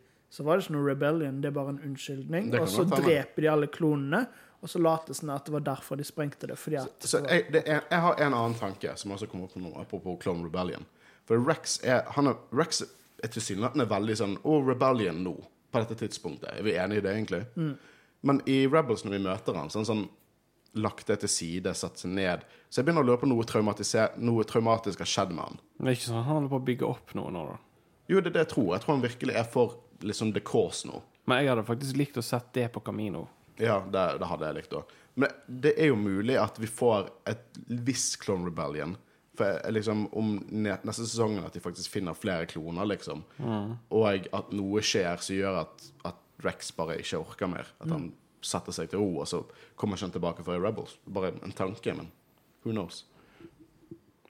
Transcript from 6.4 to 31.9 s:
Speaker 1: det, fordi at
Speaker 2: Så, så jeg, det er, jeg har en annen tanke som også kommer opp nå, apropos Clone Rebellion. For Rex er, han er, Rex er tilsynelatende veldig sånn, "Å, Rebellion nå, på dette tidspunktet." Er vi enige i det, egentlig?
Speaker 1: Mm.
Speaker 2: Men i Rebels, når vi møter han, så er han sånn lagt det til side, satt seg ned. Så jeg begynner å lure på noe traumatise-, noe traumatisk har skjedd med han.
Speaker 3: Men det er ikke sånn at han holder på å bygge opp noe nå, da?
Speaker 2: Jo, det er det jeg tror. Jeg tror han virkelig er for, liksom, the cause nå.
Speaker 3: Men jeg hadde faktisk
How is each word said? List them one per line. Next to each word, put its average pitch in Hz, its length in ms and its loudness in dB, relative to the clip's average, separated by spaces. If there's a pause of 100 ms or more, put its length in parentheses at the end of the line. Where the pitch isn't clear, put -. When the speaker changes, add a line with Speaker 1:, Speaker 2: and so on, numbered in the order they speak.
Speaker 1:
det, - 80 -8
fordi 151 240 -2
at - 240 -8
Speaker 2:
Så, 127 140 2
så 143 100 2
jeg, 165 240 4
det 160 160 6
er, 151 240 4
jeg 170 160 4
har 165 160 6
en 143 100 4
annen 117 220 2
tanke 101 400 -4
som 101 160 -8
også 101 160 -6
kommer 92 240 -8
opp - 80 -12
nå, 85 160 -8
apropos 90 480 -6
Clone 85 240 -2
Rebellion. 90 400 -4 (400)
For 117 160 6
Rex - 400 0
er, 120 220 4 (100)
han 143 160 6
er, - 60 0 (180)
Rex 156 300 0 (340)
er - 80 -6
tilsynelatende 117 600 0
veldig 110 260 2
sånn, 101 220 0 (100)
"Å, 151 160 6
Rebellion 123 600 2
nå, 87 80 -2 (340)
på 120 160 2
dette 117 160 -6
tidspunktet." - 560 -8
Er 95 80 -6
vi 98 160 2
enige 101 220 0
i - 20 -2
det, 95 80 2
egentlig? 104 300 -2 (180)
Speaker 1:
Mm. 151 140 -2 (500)
Speaker 2:
Men 135 240 6
i 135 140 4 (100)
Rebels, 139 320 4
når 101 140 -2
vi - 80 0
møter 95 340 -2
han, 73 80 -6
så 101 140 -2
er - 20 0
han 104 60 -4
sånn 107 160 0 (760)
lagt - 320 -4
det 101 80 2
til 101 140 -2
side, 90 420 -2
satt - 240 -8
seg 90 160 -4
ned. 92 300 0 (240)
Så - 100 -2
jeg 143 80 4
begynner 165 160 4
å 120 60 4
lure 120 100 6
på 143 80 0
noe 117 160 4
traumatise-, 107 720 2 (100)
noe 117 240 4
traumatisk 113 560 2
har - 80 -4
skjedd 95 240 2
med 76 80 -6
han. - 160 -12 (160)
Speaker 3:
Men - 140 0
det - 20 6
er 117 80 2
ikke - 80 -6
sånn 113 140 -2
at 120 80 -2
han 156 100 2
holder 139 140 -2
på 131 80 0
å 131 80 -4
bygge 127 180 0
opp - 320 -6
noe - 160 -6
nå, 82 160 -6
da? - 60 -12 (520)
Speaker 2:
Jo, 185 140 6
det 170 80 -2
er - 60 0
det 160 80 6
jeg - 80 -8
tror. 110 240 2
Jeg - 80 -4
tror 151 100 2
han 127 80 2
virkelig 120 320 -2
er 117 160 0
for, 120 240 4 (320)
liksom, 107 240 0
the 101 160 -2
cause 92 400 2
nå. 64 140 -10 (260)
Speaker 3:
Men 123 160 4
jeg 135 80 4
hadde 113 160 2
faktisk 135 320 -2